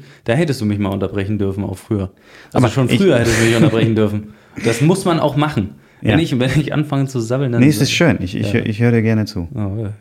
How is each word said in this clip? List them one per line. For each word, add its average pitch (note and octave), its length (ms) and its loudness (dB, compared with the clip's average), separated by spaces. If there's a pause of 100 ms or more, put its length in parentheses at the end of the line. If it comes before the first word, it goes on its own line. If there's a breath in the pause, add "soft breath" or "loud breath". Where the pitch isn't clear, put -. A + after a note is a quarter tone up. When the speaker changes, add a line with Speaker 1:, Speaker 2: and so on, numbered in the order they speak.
(260 loud breath)
Speaker 1:
da A2+ 80 0
hättest D3 280 0
du G#2+ 40 -2
mich G#2 140 0
mal G2 100 -2
unterbrechen G2 500 -4
dürfen, G2 240 -2
auch G2+ 140 -8
früher. G2 340 -4 (400 loud breath)
Also - 140 0
Speaker 2:
Aber G#2 40 4
Speaker 1:
schon B2+ 200 0
Speaker 2:
ich - 100 2
Speaker 1:
früher F3 180 4
hättest A2+ 240 2
du A2+ 40 4
mich A#2 100 4
unterbrechen A2+ 400 2
dürfen. G#2 380 -2 (300 loud breath)
Das A2+ 180 0
muss F#3 240 2
man E3 140 0
auch C3 160 0
machen. C#3+ 400 -2 (260 soft breath)
Wenn A2+ 100 0
Speaker 2:
Ja. C3 80 4
Speaker 1:
ich, E3 200 0
wenn B2+ 200 0
ich - 140 -2
anfange C#3+ 340 -2
zu C3 140 -6
sabbeln, B2 320 -2
dann A#2+ 80 4
Speaker 2:
Nee, C#3 80 6
es C#3 120 2
ist C3 100 0
schön. D3 280 2
Ich, F#2 160 -6
ich A2 120 -2
Speaker 1:
Ja. G#2 120 -2
Speaker 2:
hör, - 60 -2
ich G#2+ 140 -4
höre A#2+ 120 2
dir A#2 100 2
gerne G#2+ 240 0
zu. F2 300 -6
Speaker 1:
Oh, G#2 260 -6
ja. G#2+ 200 -8